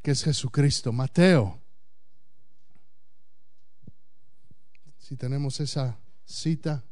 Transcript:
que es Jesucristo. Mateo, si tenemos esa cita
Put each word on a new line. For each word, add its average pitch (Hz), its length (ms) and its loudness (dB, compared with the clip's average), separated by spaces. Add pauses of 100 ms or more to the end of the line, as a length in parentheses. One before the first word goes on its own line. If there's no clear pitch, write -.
que 147 100 2
es 127 120 4
Jesucristo. 139 680 4
Mateo, 131 640 6 (3500)
si - 200 -8
tenemos 135 420 -2
esa 135 400 0 (260)
cita 156 680 0